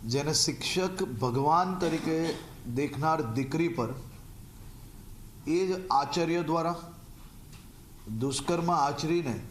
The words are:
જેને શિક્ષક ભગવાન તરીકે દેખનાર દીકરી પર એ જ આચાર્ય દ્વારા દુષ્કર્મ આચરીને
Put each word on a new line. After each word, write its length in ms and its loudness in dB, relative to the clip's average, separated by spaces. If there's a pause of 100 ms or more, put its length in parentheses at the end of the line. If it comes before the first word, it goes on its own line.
જેને 260 2
શિક્ષક 680 2
ભગવાન 760 4
તરીકે 560 2 (400)
દેખનાર 480 2
દીકરી 460 0
પર 200 0 (1600)
એ 200 4
જ 40 0 (200)
આચાર્ય 520 4
દ્વારા 320 2 (1400)
દુષ્કર્મ 520 2
આચરીને 800 2